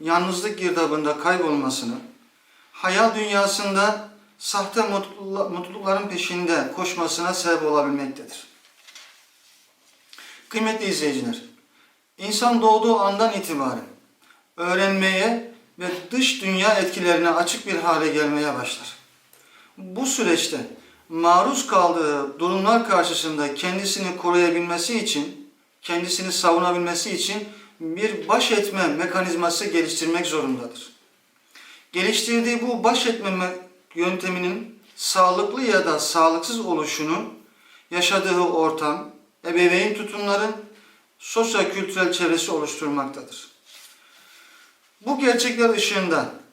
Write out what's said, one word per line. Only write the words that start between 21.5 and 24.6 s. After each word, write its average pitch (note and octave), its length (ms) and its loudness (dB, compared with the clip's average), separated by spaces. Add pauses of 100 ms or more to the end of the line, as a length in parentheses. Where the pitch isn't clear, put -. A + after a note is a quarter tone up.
kaldığı D#3+ 720 2
durumlar G3 500 2
karşısında D#3+ 640 0
kendisini F#3 600 -4
koruyabilmesi F3 840 2